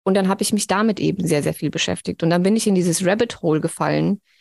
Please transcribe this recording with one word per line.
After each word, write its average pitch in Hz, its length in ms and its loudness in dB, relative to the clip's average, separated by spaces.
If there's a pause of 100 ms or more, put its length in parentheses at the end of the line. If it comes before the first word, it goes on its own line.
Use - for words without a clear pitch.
und 190 120 2
dann 190 140 2
hab 196 120 0
ich 202 100 -2
mich 202 140 0
damit 208 340 0
eben 165 280 0
sehr, 147 160 2
sehr 156 100 0
viel 151 160 -4
beschäftigt. - 540 -4
Und 165 80 2
dann 175 100 2
bin 196 140 4
ich 226 100 0
in 208 80 2
dieses 180 320 0
Rabbit 220 380 -2
Hole 156 180 2
gefallen, 156 580 -2 (220)